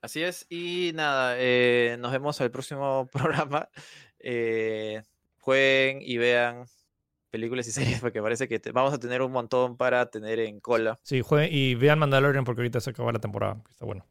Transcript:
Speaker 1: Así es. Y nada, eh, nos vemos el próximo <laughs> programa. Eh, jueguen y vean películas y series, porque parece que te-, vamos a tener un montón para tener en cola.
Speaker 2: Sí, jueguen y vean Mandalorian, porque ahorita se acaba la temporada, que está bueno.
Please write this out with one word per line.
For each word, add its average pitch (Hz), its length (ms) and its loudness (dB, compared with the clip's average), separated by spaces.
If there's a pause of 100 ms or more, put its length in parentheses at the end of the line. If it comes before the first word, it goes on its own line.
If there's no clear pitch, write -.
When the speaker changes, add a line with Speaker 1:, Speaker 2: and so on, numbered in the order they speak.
Speaker 1:
Así 151 200 -6
es. 175 260 -4
Y 175 460 -4
nada, 139 420 2
eh, 123 600 4
nos 123 140 -4
vemos 143 280 -2
el 123 120 0
próximo 135 560 -4
<laughs> - 40 -20
programa. 143 560 -2 (520)
Eh, 110 800 -4 (380)
jueguen 135 600 4
y 123 160 -6
vean 120 500 2 (640)
películas 117 360 -4
y 110 60 -10
series, 120 280 -2
porque 113 220 -4
parece 117 260 -2
que 110 120 -4
te-, - 100 -10
vamos 131 240 0
a 139 40 -6
tener 123 220 -4
un 131 120 -2
montón 123 440 0
para 123 340 2
tener 110 280 -4
en 107 220 -4
cola. 113 420 0
Speaker 2:
Sí, 131 200 -2
jueguen 156 300 2
y 135 220 2
vean 143 240 4
Mandalorian, 139 460 2
porque 120 160 -4
ahorita 120 200 -2
se - 100 -8
acaba 117 220 -4
la 113 60 -2
temporada, 107 460 -4
que - 80 -20
está - 120 -18
bueno. 101 260 -10